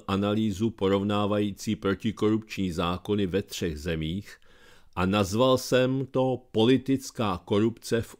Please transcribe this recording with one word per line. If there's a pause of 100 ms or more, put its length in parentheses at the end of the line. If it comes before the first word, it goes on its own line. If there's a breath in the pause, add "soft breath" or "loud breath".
analýzu
porovnávající
protikorupční
zákony
ve
třech
zemích (600 soft breath)
a
nazval
jsem
to
Politická
korupce
v